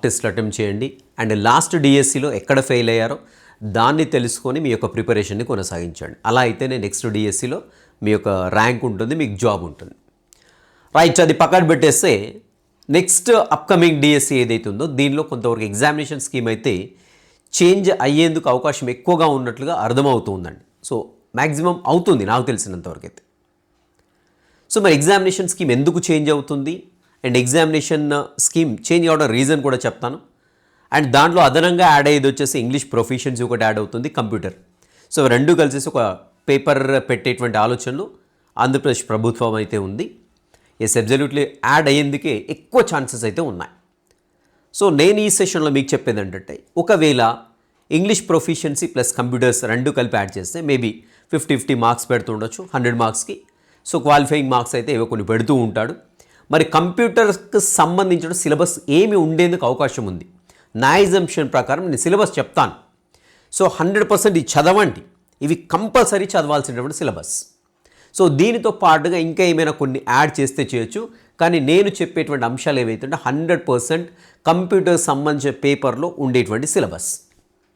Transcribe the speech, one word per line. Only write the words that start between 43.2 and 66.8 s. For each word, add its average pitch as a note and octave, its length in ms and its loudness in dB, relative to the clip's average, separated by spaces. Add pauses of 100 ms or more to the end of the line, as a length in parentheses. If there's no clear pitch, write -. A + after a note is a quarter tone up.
అయితే G#2 120 -4 (100)
ఉన్నాయి. E2+ 220 -12 (1080)
So, G3+ 80 4 (160)
నేను G#3 240 4
ఈ - 20 0 (100)
సెషన్లో D#3 380 0
మీకు C#3 180 -2
చెప్పేది G#2+ 300 -2
ఏంటంటే, F#2 320 -14 (260)
ఒకవేళ D#3 380 4 (800)
ఇంగ్లీష్ G3+ 340 0
ప్రొఫిషియన్సీ D#3+ 600 -2
ప్లస్ B2 280 -2
కంప్యూటర్స్ B2 420 0 (100)
రెండు B2+ 260 -2
కలిపి A#2 220 -2
యాడ్ G2 180 -8
చేస్తే, F#2 200 -10 (120)
maybe A#2+ 200 0 (420)
ఫిఫ్టీ D3+ 240 -2
ఫిఫ్టీ C3 200 -2 (100)
మార్క్స్ A#2+ 260 0
పెడుతుండొచ్చు, A2 500 -4 (120)
హండ్రెడ్ A#2+ 300 0
మార్క్స్కి. - 320 -6 (520)
So, - 60 -4 (120)
క్వాలిఫైయింగ్ C#3+ 480 4
మార్క్స్ A#2+ 240 -2
అయితే C3 200 -4
ఏవో A2+ 140 -2
కొన్ని G#2 200 -4
పెడుతూ A2+ 220 2 (120)
ఉంటాడు. A2+ 280 -4 (580)
మరి D#3+ 120 4 (100)
కంప్యూటర్స్కి G3+ 840 2 (200)
సంబంధించిన F3 600 2
సిలబస్ D#3+ 340 0 (240)
ఏమి G#3 280 4
ఉండేందుకు E3+ 420 0
అవకాశం B2+ 440 -2
ఉంది? F2 140 -10 (560)
నా C3+ 80 4 (140)
అజంప్షన్ F3 500 0
ప్రకారం C#3 380 -2
నేను B2+ 140 -2
సిలబస్ F#3 320 2
చెప్తాను. A#2+ 360 -2 (840)
So, F#3+ 60 2 (140)
హండ్రెడ్ G3 340 0
పర్సెంట్ G3+ 280 2
ఇది - 140 -4
చదవండి, E3+ 480 2 (440)
ఇవి D#3+ 100 0 (180)
కంపల్సరీ G#3 600 2
చదవాల్సినటువంటి D3 640 -2